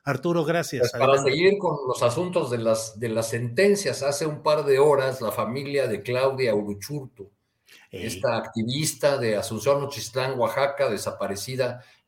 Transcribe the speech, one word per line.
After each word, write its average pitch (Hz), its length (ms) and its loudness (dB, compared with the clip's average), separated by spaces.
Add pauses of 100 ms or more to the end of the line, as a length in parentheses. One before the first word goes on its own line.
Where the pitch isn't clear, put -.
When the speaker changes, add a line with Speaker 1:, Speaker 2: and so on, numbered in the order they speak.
Speaker 1:
Arturo, 160 400 0
gracias. 160 380 0
Speaker 2:
Pues 117 100 2
para 127 120 2
Speaker 1:
Adelante. 135 260 4
Speaker 2:
seguir 185 260 4
con 165 180 -2 (100)
los 127 180 -2
asuntos 160 460 0
de 120 100 -2
las, 110 380 0
de 117 120 -4
las 110 200 -2
sentencias, 123 720 2
hace 143 240 0
un 147 180 -4
par 151 200 2
de 135 160 6
horas 135 400 4
la 107 120 -2
familia 135 560 -2
de 107 160 -4
Claudia 127 520 0
Uruchurtu, 104 720 -6 (600)
Speaker 1:
Ey. 92 160 -10
Speaker 2:
esta 113 320 -2
activista 135 800 -2
de 117 180 0
Asunción 110 460 0
Nochistlán, 131 580 -6
Oaxaca, 123 500 0
desaparecida 101 920 -4 (240)